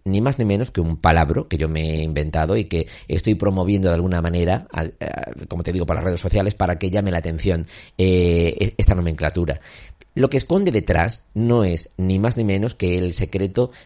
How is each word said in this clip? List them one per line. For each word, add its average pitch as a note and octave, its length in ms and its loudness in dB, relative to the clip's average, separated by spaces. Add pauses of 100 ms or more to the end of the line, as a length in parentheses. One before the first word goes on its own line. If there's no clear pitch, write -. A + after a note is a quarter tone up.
ni G2 160 0
más B2+ 200 0
ni A2+ 60 2
menos G#2 260 0
que F#2 100 -2
un E2 160 -2
palabra D#2 520 2
que D#2+ 80 -4
yo D#2 120 -2
me D#2 260 -2
he D#2 80 -2
inventado D#2+ 540 -2
y G2+ 80 -2
que E2 220 -2 (200)
estoy G2 280 0
promoviendo F#2+ 540 0
de E2+ 60 2
alguna F2 260 0
manera, E2+ 500 0
a, E2+ 100 -6
a, - 680 -10
como E2+ 160 -6
te F2 80 -4
digo, F2 140 -2
por E2+ 100 -2
las D#2+ 100 -2
redes F2 160 -2
sociales G2 340 0
para F2+ 220 0
que F#2+ 120 -4
llame G2 220 0
la E2+ 80 0
atención, E2 480 -2 (300)
eh, F2 640 4
e-, - 180 0
esta - 180 4
nomenclatura. D#2 680 -2 (520)
Lo C3 160 2
que C#3 80 0
esconde F#3 340 0
detrás F#2+ 640 0
no A#2 300 2
es F2 340 -2
ni F#2+ 220 2
más A#2+ 180 0
ni A#2 60 -2
menos G2+ 320 0
que F2+ 220 0
el F2+ 160 -2
secreto G2 580 -2 (140)